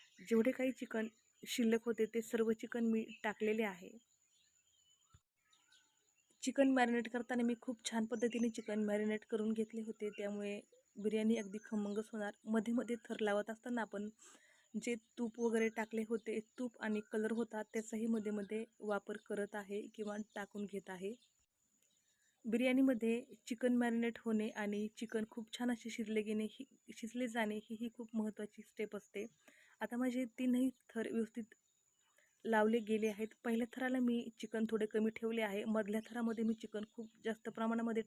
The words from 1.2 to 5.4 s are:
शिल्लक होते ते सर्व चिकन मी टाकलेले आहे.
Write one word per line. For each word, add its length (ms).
शिल्लक 420
होते 240
ते 160
सर्व 300
चिकन 340
मी 160
टाकलेले 420
आहे. 260